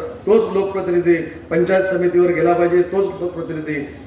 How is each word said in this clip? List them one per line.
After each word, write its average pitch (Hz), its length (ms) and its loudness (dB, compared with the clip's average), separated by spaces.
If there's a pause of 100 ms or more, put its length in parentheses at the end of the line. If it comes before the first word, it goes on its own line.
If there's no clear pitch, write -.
(260)
तोच 202 260 4
लोकप्रतिनिधी 175 640 0 (340)
पंचायत 180 320 2
समितीवर 175 440 2
गेला 170 260 2
पाहिजे, 175 300 4
तोच 180 240 0 (140)
लोकप्रतिनिधी 156 600 -6 (260)